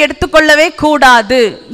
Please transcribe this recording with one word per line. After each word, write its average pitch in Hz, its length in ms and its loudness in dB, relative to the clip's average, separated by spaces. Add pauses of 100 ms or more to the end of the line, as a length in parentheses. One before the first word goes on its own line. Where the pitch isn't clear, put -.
எடுத்துக்கொள்ளவே 302 720 0
கூடாது. 254 640 0 (340)